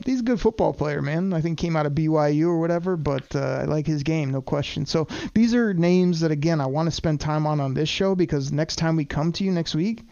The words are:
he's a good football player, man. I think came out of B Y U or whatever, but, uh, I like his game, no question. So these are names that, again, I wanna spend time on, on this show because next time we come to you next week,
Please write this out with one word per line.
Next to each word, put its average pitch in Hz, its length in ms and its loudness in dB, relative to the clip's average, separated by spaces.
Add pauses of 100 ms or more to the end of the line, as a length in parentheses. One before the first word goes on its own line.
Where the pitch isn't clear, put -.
he's 254 140 0
a 233 40 -4
good 233 180 0
football 202 320 2
player, 147 280 -4
man. 165 320 -2
I 160 80 0
think 165 160 -2
came 170 180 -2
out 151 100 2
of 143 100 -2
B 156 140 0
Y 151 200 4
U 151 200 2
or 170 100 0
whatever, 170 380 0
but, 139 380 -4
uh, 135 260 -2
I - 40 -2
like 151 220 0
his 151 160 0
game, 151 280 0
no 135 100 -2
question. 147 440 -4
So 160 220 0 (260)
these 226 200 4
are 233 200 2
names 180 480 4
that, 160 100 2
again, 156 300 0
I 135 40 -2
wanna 151 260 0
spend 156 280 -2
time 151 280 0
on, 151 120 0
on 135 140 -2
this 151 160 -2
show 190 260 0
because 151 360 0
next 151 260 -2
time 160 180 2
we 156 100 0
come 156 280 -2
to - 100 -4
you 190 80 0
next 170 240 -2
week, 214 360 -2